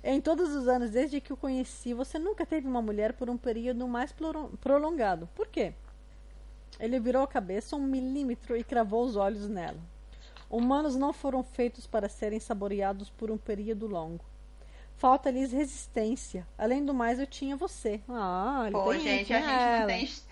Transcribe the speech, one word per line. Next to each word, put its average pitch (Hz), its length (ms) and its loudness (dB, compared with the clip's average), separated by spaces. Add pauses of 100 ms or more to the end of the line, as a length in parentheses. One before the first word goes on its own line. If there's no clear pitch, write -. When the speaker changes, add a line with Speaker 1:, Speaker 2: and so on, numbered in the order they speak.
Speaker 1:
Em 277 180 4
todos 320 340 4
os 254 140 2
anos, 247 220 4
desde 269 320 2
que - 100 -8
o 262 60 -4
conheci, 254 560 -2
você 262 240 -4
nunca 349 260 0
teve 311 240 -2
uma 247 140 0
mulher 214 320 0
por 240 160 -4
um 247 80 -2
período 240 500 -2
mais 247 240 -2
ploro-, 311 380 -4 (100)
prolongado. 269 720 4
Por 427 120 -2
quê? 214 260 -2 (1040)
Ele 233 220 0
virou 247 220 4
a 269 60 2
cabeça 285 480 -2
um 285 60 -2
milímetro 262 720 0
e 233 80 0
cravou 226 400 2
os 247 120 0
olhos 208 320 0
nela. 170 300 -6 (720)
Humanos 254 460 2
não 277 180 2
foram 262 280 -2
feitos 240 440 -2
para 202 240 0
serem 214 300 -2
saboreados 202 680 -2
por 220 220 -6
um 220 80 0
período 208 480 -4
longo. 170 380 -4 (720)
Falta-lhes 262 560 6
resistência. 240 920 -2 (100)
Além 254 280 2
do 277 100 2
mais, 240 240 2
eu 269 80 0
tinha 277 300 -4
você. 226 520 -2
Ah, 220 580 0
ele 202 100 -2
Speaker 2:
Pô, 196 140 4
Speaker 1:
tem, 311 100 2
Speaker 2:
gente, 226 260 2
Speaker 1:
tinha 233 120 4
Speaker 2:
a 294 40 4
gente 302 80 0
não 254 140 4
Speaker 1:
ela. 233 220 4
Speaker 2:
tem, 226 240 0 (220)